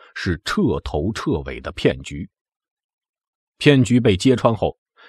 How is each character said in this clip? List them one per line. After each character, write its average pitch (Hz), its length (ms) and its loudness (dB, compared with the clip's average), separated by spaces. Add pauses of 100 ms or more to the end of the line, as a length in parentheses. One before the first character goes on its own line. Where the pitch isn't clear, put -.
(160)
是 87 280 -4
彻 110 400 -2
头 82 300 -4
彻 143 280 -4
尾 65 200 -10
的 - 120 -10
骗 131 280 -2
局。 - 260 -12 (1300)
骗 139 240 6
局 123 160 2
被 110 180 2
揭 131 180 2
穿 117 200 0
后， - 240 -4 (300)